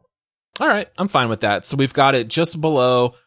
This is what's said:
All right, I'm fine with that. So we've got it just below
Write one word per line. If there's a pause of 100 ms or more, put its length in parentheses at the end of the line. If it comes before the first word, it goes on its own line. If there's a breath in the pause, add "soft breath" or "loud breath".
(600)
All
right,
I'm
fine
with
that.
So
we've
got
it
just
below (120)